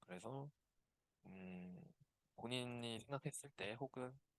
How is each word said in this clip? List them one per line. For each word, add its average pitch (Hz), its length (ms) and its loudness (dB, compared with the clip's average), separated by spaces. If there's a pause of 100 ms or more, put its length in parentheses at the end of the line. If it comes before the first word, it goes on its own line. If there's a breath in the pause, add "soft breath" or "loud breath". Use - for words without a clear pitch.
그래서, 120 480 -2 (760)
음, 92 560 -4 (540)
본인이 120 680 2
생각했을 139 500 0
때 101 220 2
혹은 127 440 0 (220)